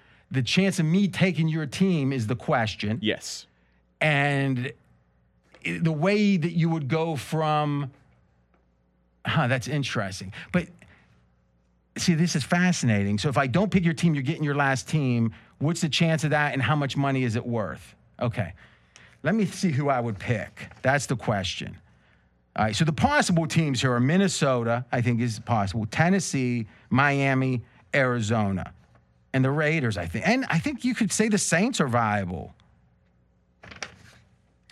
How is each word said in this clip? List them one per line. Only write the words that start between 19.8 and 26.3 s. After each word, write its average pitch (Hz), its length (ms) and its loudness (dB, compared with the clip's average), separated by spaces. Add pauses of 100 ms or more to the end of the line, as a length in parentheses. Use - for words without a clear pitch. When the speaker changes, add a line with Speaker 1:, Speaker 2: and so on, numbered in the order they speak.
Speaker 1:
I 131 100 2
would 117 200 -4
pick. - 500 -6 (140)
That's 135 240 2
the 135 80 -2
question. 98 640 -4 (800)
All 107 100 0
right, 110 100 -2
so 165 100 2
the 156 80 0
possible 220 540 2
teams 147 340 0
here 131 120 2
are 120 60 2
Minnesota, 127 920 2
I 127 100 2
think 117 200 0
is 113 180 -2
possible, 107 520 -2
Tennessee, 135 760 0 (240)